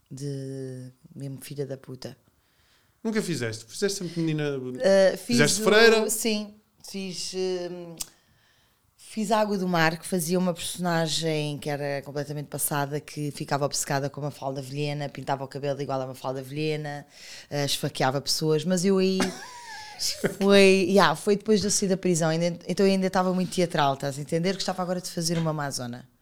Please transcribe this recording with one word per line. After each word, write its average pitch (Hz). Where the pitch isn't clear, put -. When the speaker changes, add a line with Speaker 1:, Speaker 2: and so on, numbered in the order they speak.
Speaker 1:
de 135
mesmo 135
filha 143
da 135
puta. 127
Speaker 2:
Nunca 220
fizeste? 120
Fizeste -
sempre 170
menina, 156
Speaker 1:
Eh, 190
fiz -
Speaker 2:
fizeste 185
Speaker 1:
o -
Speaker 2:
freira? 220
Speaker 1:
Sim, 208
fiz, 190
hum, 180
fiz 208
a 220
Água 208
do 185
Mar, 165
que -
fazia 180
uma 180
personagem 160
que 147
era 143
completamente 143
passada, 143
que 147
ficava 143
obcecada 139
com -
uma 143
falda 135
velhena, 143
pintava 139
o 131
cabelo 139
igual 135
a -
uma 131
falda 135
velhena, 147
eh, 143
esfaqueava 139
pessoas, 156
mas 175
eu 196
aí 190
Speaker 2:
<laughs> -
Speaker 1:
foi, 196
yeah, 180
foi 208
depois 208
de 190
eu -
sair -
da 185
prisão, 170
ainda, 170
então 185
eu 196
ainda 190
estava 185
muito 180
teatral, 165
estás 139
a -
entender? 165
Gostava 190
agora 180
de 175
fazer 165
uma 160
mazona. 127